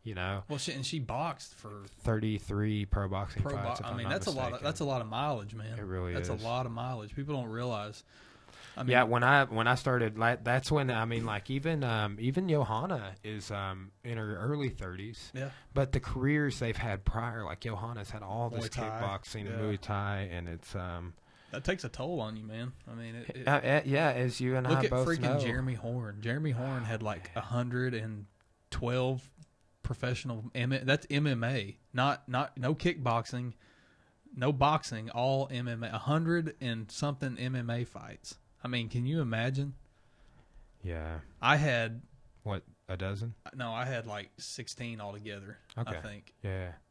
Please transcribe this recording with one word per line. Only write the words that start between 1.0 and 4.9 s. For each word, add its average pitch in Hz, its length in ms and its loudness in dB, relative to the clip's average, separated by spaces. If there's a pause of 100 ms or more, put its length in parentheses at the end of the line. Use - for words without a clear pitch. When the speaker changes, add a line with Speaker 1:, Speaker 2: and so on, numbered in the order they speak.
Speaker 2:
for 104 300 -14 (160)
Speaker 1:
Thirty-three 107 880 2
pro 101 220 2
boxing 98 340 -2
Speaker 2:
pro 143 100 0
Speaker 1:
fights, 110 280 -2
Speaker 2:
bo-, - 40 -6
Speaker 1:
if - 20 -6
Speaker 2:
I - 60 -4
Speaker 1:
I'm - 40 -2
Speaker 2:
mean, - 80 -4
Speaker 1:
not - 80 -2
Speaker 2:
that's - 140 0
a 196 40 0
lot 135 160 -2
of, 117 60 -2
Speaker 1:
mistaken. 127 120 -6
Speaker 2:
that's 151 160 -2
a 156 40 0
lot 135 160 0